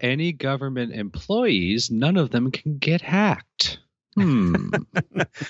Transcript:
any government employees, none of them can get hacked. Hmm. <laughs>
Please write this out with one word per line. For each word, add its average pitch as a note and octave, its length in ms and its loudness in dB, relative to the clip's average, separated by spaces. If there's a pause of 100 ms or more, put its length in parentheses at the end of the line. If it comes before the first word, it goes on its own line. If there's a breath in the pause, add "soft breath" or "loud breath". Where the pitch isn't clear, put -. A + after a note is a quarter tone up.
any D3 300 0
government C3+ 640 -4
employees, G#2 960 0
none C#3+ 260 2
of D3 140 2
them B2 200 0
can D3+ 280 -4
get E3 220 0
hacked. - 800 -2 (360)
Hmm. A#2+ 440 4
<laughs> G1+ 160 -4 (760 loud breath)